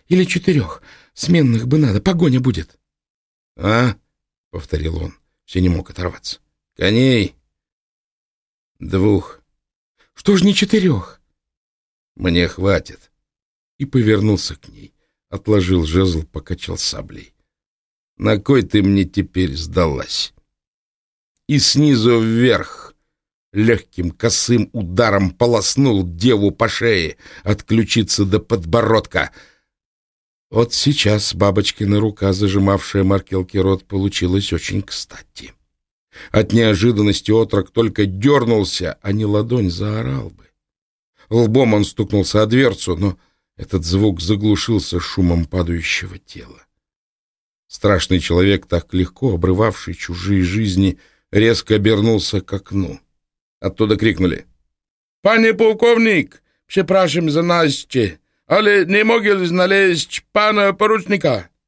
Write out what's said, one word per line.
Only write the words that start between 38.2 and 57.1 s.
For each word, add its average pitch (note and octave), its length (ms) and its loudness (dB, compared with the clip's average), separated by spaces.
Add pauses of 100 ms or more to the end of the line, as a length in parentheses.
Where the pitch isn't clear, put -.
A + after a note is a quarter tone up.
а G2+ 120 -6
не G#2+ 120 -2
ладонь G#2 460 -2
заорал G#2+ 600 -6
бы. - 140 -20 (880)
Лбом A#2 420 4
он G#2 120 2
стукнулся G#2 580 0
о A2 40 2
дверцу, A2 500 0
но F#2 220 -2 (380)
этот D#2+ 300 -4
звук F#2+ 340 0
заглушился G2+ 800 -2
шумом E2+ 460 0
падающего F2+ 720 -6
тела. - 480 -20 (1000)
Страшный F#2+ 540 0
человек, F#2 460 0
так - 260 -4
легко F#2 400 -2
обрывавший F#2 640 -2
чужие F#2 480 -2
жизни, F#2+ 560 0 (320)
резко A2 460 2
обернулся G#2 680 0
к - 100 -12
окну. F#2+ 480 -8 (640)
Оттуда G#2 340 -2
крикнули: F#2 500 -2 (760)
«Пане A3 320 4
полковник, A3 880 2 (240)
прzepraszam F3 640 0